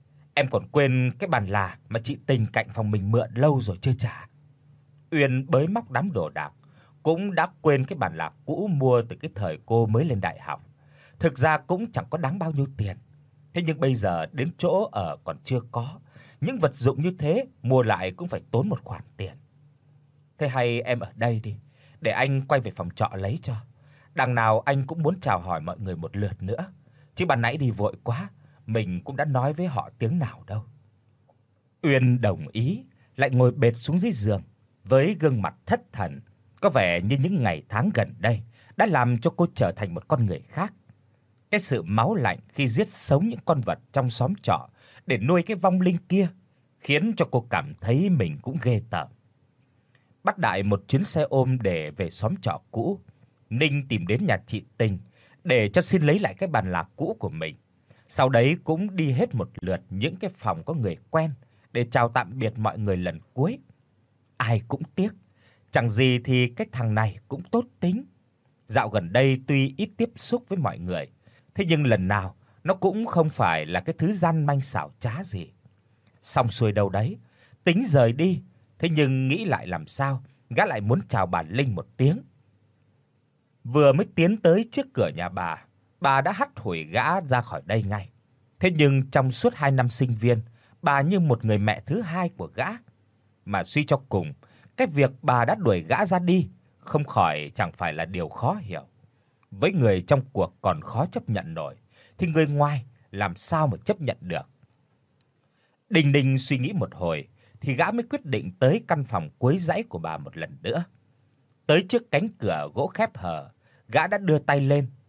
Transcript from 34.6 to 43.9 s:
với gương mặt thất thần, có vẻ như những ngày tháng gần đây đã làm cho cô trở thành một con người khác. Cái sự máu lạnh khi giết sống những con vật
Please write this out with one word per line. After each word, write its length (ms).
với 360
gương 220
mặt 120
thất 260
thần, 280
có 100
vẻ 340
như 140
những 240
ngày 260
tháng 260
gần 240
đây 240
đã 100
làm 320
cho 180
cô 180
trở 180
thành 220
một 140
con 180
người 220
khác. 240
Cái 100
sự 220
máu 320
lạnh 240
khi 200
giết 240
sống 360
những 160
con 160
vật 180